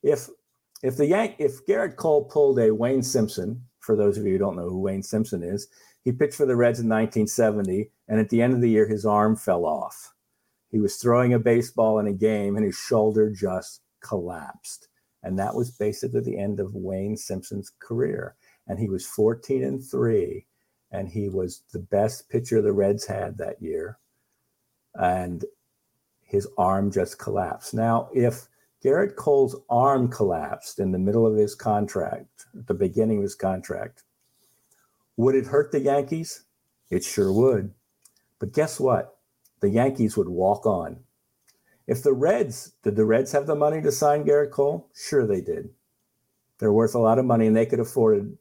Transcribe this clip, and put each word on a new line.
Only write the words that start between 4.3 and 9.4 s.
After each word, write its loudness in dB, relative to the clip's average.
who 0
don't -2
know -8
who -6
Wayne -4
Simpson -4
is, -8
he 0
pitched -2
for 2
the 2
Reds 2
in -2
nineteen 0
seventy, 0
and 0
at 0
the 2
end 4
of 2
the 4
year, 4
his -4
arm 4
fell 0